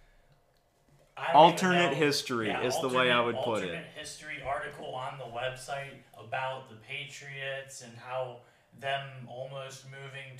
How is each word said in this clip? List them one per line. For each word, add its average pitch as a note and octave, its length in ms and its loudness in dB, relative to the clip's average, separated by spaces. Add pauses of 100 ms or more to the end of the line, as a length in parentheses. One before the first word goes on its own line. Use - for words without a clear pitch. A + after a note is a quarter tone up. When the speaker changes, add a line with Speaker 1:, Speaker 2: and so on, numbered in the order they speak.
(1160)
Speaker 1:
I C3+ 40 -8
don't D3+ 80 0
even C#3+ 120 6
Speaker 2:
Alternate F3 500 8
Speaker 1:
know. - 60 0
Speaker 2:
history C3+ 500 2
Speaker 1:
Yeah, - 140 0
Speaker 2:
is B2 180 0
the C3+ 100 2
way B2 220 6
I A#2+ 60 6
Speaker 1:
alternate, A#2+ 80 6
Speaker 2:
would A#2 180 0
put G#2+ 200 0
it. F2+ 60 -4
Speaker 1:
alternate E2+ 260 -8
history D3+ 400 -12 (120)
article D3 460 -6
on C3+ 240 -6
the B2+ 80 -10
website C3 680 -6 (240)
about B2+ 520 -6
the A2 60 -18 (120)
Patriots C#3 960 -8
and A#2 160 -16
how B2+ 400 -4 (420)
them C3+ 480 -6
almost C3+ 580 -10
moving C3+ 540 -14